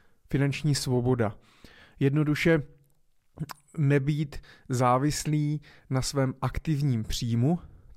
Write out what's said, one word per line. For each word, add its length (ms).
finanční 460
svoboda. 600
Jednoduše 640
nebýt 640
závislý 920
na 120
svém 400
aktivním 640
příjmu, 560